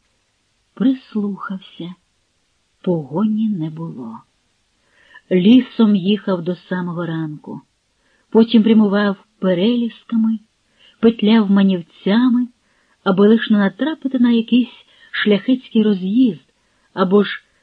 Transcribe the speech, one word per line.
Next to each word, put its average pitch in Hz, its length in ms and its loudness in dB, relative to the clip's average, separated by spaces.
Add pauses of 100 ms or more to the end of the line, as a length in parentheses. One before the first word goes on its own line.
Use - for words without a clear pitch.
(760)
Прислухався. 196 1200 -6 (880)
Погоні 190 680 -2
не 160 220 -4
було. 160 480 -14 (1120)
Лісом 208 640 4
їхав 190 460 -2
до 175 140 -6
самого 175 500 -8
ранку. 160 540 -10 (680)
Потім 226 320 4
прямував 208 540 2 (220)
перелісками, 220 1000 -2 (600)
петляв 220 500 2
манівцями, 202 1000 0 (560)
аби 196 240 2
лиш 226 220 2
не 208 80 2
натрапити 262 600 -4
на 240 120 2
якийсь 233 540 -2 (260)
шляхетський 214 720 -2
роз'їзд 208 640 0 (500)
або 190 300 2
ж - 180 -12 (200)